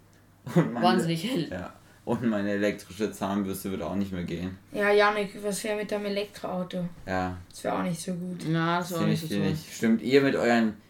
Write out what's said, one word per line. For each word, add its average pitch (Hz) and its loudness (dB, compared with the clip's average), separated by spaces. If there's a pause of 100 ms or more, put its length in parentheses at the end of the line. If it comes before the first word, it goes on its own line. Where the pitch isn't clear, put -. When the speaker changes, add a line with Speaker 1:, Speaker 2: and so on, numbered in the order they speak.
(560)
Speaker 1:
Und 165 6
meine 165 2
Speaker 2:
wahnsinnig 170 4
hell. 208 -2
Speaker 1:
Ja. - -8 (320)
Und 117 -2
meine 104 0
elektrische 101 0
Zahnbürste 98 -2
wird 95 -4
auch 90 -4
nicht 98 -2
mehr 90 -4
gehen. 170 -6 (140)
Speaker 3:
Ja, 208 0
Janik, 208 4 (120)
was 202 -4
wär 214 -2
mit 208 -4
deinem 208 -2
Elektroauto? 185 -4 (200)
Speaker 1:
Ja. 92 -2 (140)
Speaker 3:
Das - -14
wär - 0
auch - 0
nicht 175 -2
so 185 -6
gut. 175 -8
Speaker 2:
Na, 165 2
das 180 -4
wär 170 -2
auch - 2
Speaker 1:
Find 160 2
Speaker 2:
nicht 160 0
Speaker 1:
ich, 160 -4
Speaker 2:
so 101 -2
Speaker 1:
find 101 2
Speaker 2:
toll. 98 2 (140)
Speaker 1:
ich. - -14
Stimmt, 113 4
ihr 135 6
mit 135 4
euren 113 4 (160)